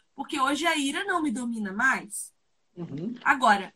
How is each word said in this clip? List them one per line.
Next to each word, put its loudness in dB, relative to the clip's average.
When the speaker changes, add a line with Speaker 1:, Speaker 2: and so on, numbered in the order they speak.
Speaker 1:
Porque -6
hoje 2
a 4
ira 0
não 2
me 2
domina -4
mais. 0
Speaker 2:
Uhum. -8
Speaker 1:
Agora, 4